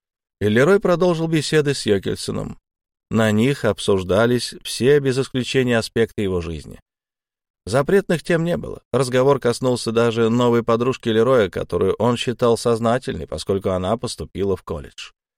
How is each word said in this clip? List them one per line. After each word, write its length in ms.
И 80
Лерой 300
продолжил 480
беседы 480
с 120
Йокельсоном. 720
На 220
них 320
обсуждались 1000
все, 380
без 180
исключения, 600
аспекты 440
его 200
жизни. 360
Запретных 540
тем 220
не 120
было. 240
Разговор 480
коснулся 520
даже 380
новой 320
подружки 480
Лероя, 400
которую 440
он 220
считал 400
сознательной, 720
поскольку 440
она 280
поступила 580
в 60
колледж. 480